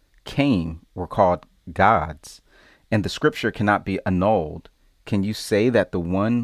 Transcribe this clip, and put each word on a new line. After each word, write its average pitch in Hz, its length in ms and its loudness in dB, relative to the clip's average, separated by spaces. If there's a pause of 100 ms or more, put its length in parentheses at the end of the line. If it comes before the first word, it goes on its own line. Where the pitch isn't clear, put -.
(240)
came 87 640 -2 (100)
were 90 120 -8
called 90 380 2 (280)
gods, 90 680 0 (500)
and 107 140 0
the 92 60 -4
scripture 147 420 -2
cannot 104 320 0
be 95 220 -4
annulled, 90 640 0 (360)
can 101 180 -2
you 107 100 -4
say 107 360 0
that 110 220 2
the 95 80 -4
one 101 440 -2